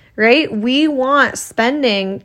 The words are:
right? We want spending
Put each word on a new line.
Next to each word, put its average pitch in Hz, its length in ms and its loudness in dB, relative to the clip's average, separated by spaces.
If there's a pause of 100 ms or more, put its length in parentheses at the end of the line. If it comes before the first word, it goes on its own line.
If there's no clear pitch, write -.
(160)
right? 240 340 2
We 254 380 0
want 269 480 0
spending 226 880 -2